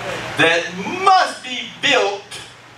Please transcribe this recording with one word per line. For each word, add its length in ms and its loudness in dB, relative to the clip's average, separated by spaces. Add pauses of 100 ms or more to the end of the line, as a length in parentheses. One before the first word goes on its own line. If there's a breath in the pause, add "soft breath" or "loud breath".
(380)
that 280 4 (380)
must 400 4
be 260 -8 (100)
built, 440 0 (540)